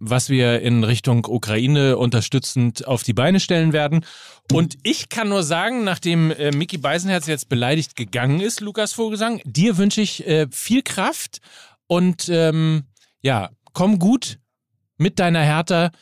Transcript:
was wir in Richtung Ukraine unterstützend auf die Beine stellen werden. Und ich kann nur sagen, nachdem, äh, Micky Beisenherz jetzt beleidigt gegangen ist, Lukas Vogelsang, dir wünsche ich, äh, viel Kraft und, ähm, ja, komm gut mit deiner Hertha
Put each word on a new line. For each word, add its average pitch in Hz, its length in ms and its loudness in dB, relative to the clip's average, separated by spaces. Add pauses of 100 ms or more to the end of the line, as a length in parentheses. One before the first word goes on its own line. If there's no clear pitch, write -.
was 120 280 -2
wir 123 320 2
in 120 220 2
Richtung 113 420 2
Ukraine 123 720 2
unterstützend 120 880 -2
auf 127 180 -2
die 120 100 -2
Beine 156 260 2
stellen 165 320 0
werden. 151 340 0 (460)
Und 160 320 0
ich - 240 -4
kann 220 220 -4
nur 196 140 0
sagen, 202 420 -2
nachdem, 170 460 0
äh, 147 200 -2
Micky 160 260 -4
Beisenherz 165 500 -2
jetzt 156 200 -4
beleidigt 131 480 -2
gegangen 127 460 -2
ist, 220 180 -4
Lukas 208 320 -4
Vogelsang, 220 540 -4
dir 165 320 2
wünsche 202 240 2
ich, - 260 -4
äh, 156 240 2
viel - 300 -2
Kraft - 580 -6 (480)
und, 180 420 0
ähm, 160 540 2 (380)
ja, 117 280 0 (240)
komm 196 240 2
gut 214 400 0 (600)
mit 170 200 0
deiner 170 240 2
Hertha 165 480 2 (120)